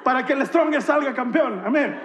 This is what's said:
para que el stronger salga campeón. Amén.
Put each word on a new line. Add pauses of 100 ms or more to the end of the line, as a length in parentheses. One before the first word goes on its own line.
para
que
el
stronger
salga
campeón.
Amén.